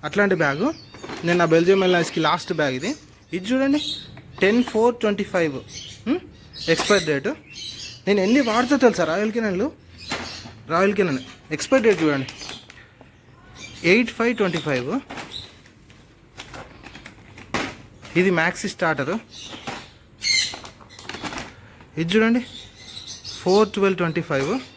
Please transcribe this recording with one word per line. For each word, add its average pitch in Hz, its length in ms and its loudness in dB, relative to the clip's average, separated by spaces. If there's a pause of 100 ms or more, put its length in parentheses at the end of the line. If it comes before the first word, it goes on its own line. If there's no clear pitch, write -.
అట్లాంటి 190 340 2
బ్యాగ్. 151 260 2 (580)
నేను 175 160 4
నా 170 120 6
బెల్జియం 175 320 6
ఎయిర్లైన్స్కి 175 400 2
లాస్ట్ 160 340 0
బ్యాగ్ 135 200 2
ఇది. 190 120 -4 (440)
ఇది 185 140 -6
చూడండి, 269 300 2 (640)
టెన్ 214 180 4 (120)
ఫోర్ 233 300 4
ట్వంటీ 202 300 0
ఫైవ్, 160 240 0 (540)
ఉమ్, 339 100 0 (540)
ఎక్స్పైర్ 190 360 4
డేట్. 143 200 0 (760)
నేను 202 180 4
ఎన్ని 247 240 6
వాడుతా 240 340 2
తెలుసా 185 280 6
రాయల్ 208 240 0
కిరణ్లు? 220 320 0 (1040)
రాయల్ 190 260 4
కిరణ్ 156 200 0 (360)
ఎక్స్పైర్ 262 300 2
డేట్ 196 180 4
చూడండి, 139 240 0 (1600)
ఎయిట్ 226 260 2
ఫైవ్ 233 240 0
ట్వంటీ 175 260 0
ఫైవ్. 127 220 -2 (3250)
ఇది 190 180 4
మ్యాక్సీ 175 360 -2
స్టార్టర్. 156 380 0 (2750)
ఇది 165 140 -2
చూడండి, 226 300 4 (1000)
ఫోర్ 202 260 6 (100)
ట్వెల్వ్ 190 260 2
ట్వంటీ 165 280 0
ఫైవ్. 139 200 0 (260)